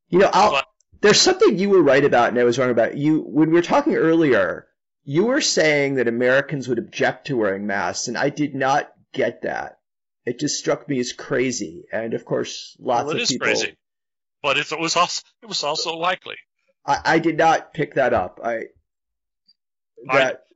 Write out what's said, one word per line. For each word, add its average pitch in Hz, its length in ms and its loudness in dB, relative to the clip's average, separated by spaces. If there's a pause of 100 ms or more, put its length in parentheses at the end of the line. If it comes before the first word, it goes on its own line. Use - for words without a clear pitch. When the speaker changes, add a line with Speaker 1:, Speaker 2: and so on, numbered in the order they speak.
Speaker 1:
You 175 100 2
know, 196 140 6
I'll, 185 180 4
Speaker 2:
But 139 160 -2 (340)
Speaker 1:
there's 208 180 6
something 370 400 4
you 202 100 0
were 190 140 6
right 139 220 4
about, 120 240 4
and 117 100 -2
I 123 60 4
was 120 120 2
wrong 127 120 0
about. 113 260 0
You, 147 260 0
when 151 280 0
we 165 60 2
were 170 60 4
talking 269 340 0
earlier, 127 720 2 (360)
you 156 220 0
were 262 160 0
saying 147 540 0
that 120 120 0
Americans 127 640 0
would 120 100 -2
object 123 480 -4
to 143 80 -4
wearing 101 320 -2
masks, 98 400 -4
and 117 100 -8
I 139 120 0
did 143 260 -4
not 135 380 -2 (180)
get - 300 -4
that. - 380 -8 (460)
It 123 140 -6
just 143 180 -4
struck 147 300 -4
me 135 120 -2
as 123 120 -4
crazy, 120 800 -6
and 113 220 -6
of 120 100 -6
course, - 560 -8
lots 123 280 -2
Speaker 2:
Well, 151 40 -6
it 165 60 -4
Speaker 1:
of - 60 -4
Speaker 2:
is - 80 -4
Speaker 1:
people 127 160 -4
Speaker 2:
crazy, - 280 -2 (640)
but 139 160 0
it 147 220 -4
was 165 160 -2
also, 170 260 0 (200)
it 233 60 -20
was 190 180 -6
also 160 320 -6
likely. 180 400 -6 (480)
Speaker 1:
I, 143 180 0
I 160 160 2
did 156 180 -2
not 160 360 2
pick - 220 -6
that 123 180 2
up. 92 280 -4
I, 113 260 -6 (1400)
Speaker 2:
I, 131 80 2
Speaker 1:
that 131 260 0 (120)